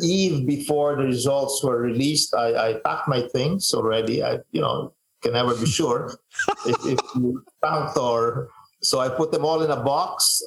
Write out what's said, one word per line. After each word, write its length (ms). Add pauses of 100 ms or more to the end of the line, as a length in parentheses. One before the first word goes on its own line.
eve 420
before 500
the 80
results 580
were 180
released, 540
I, 360
I 120
packed 260
my 200
things 460
already. 500
I, 140 (140)
you 100
know, 320 (280)
can 120
never 200
be 120
sure 500 (220)
<laughs> 280
if, 100 (100)
if 140 (140)
you 300 (180)
count 360
or, 500 (340)
so 180
I 80
put 240
them 120
all 180
in 80
a 120
box 640